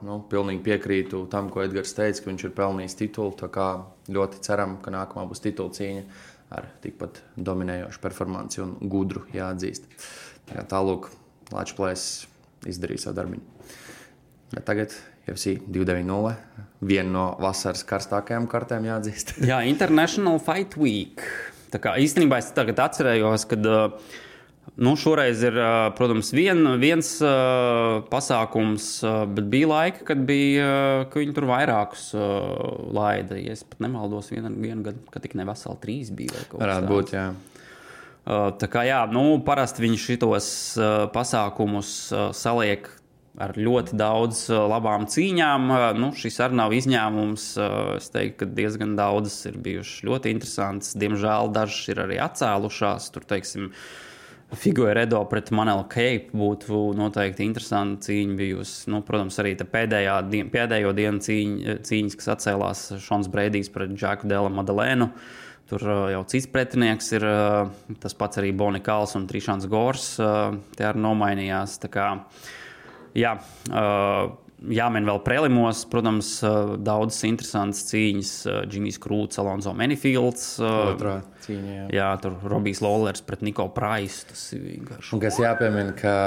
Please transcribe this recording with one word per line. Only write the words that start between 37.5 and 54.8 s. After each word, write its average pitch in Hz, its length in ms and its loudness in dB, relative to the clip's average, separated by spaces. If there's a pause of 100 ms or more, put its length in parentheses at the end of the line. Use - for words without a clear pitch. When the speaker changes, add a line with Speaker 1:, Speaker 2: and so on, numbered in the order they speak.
Speaker 2:
Ā, 104 220 0 (100)
tā 98 160 -2
kā, 120 160 2
jā, 131 220 4
nu, 127 240 4 (100)
parasti 127 480 2
viņi 113 160 2
šitos, 113 480 2 (220)
ā, 107 180 4 (140)
pasākumus, 104 880 0 (140)
ā, 104 220 0
saliek 110 680 0 (360)
ar 98 220 -6
ļoti 110 400 2
daudz, 110 500 2
ā, 113 200 4
labām 107 420 2
cīņām. 151 600 2
Ā, 127 100 6 (140)
nu, 120 180 2
šis - 260 -6
arī 123 200 2
nav 110 180 4
izņēmums. 107 800 2
Ā, 104 140 0 (240)
es - 200 -8
teiktu, 104 300 -2
ka 98 60 -4
diezgan 107 440 -2
daudzas 101 540 0
ir - 100 -10
bijušas 92 480 -8
ļoti 113 300 -2
interesantas. 98 580 -6
Diemžēl 107 560 0
dažas 107 400 -2
ir 98 140 -2
arī 95 180 -4
atcēlušās. 104 880 -2
Tur, - 160 -14
teiksim, 98 460 -6 (800)
Figueiredo 113 760 4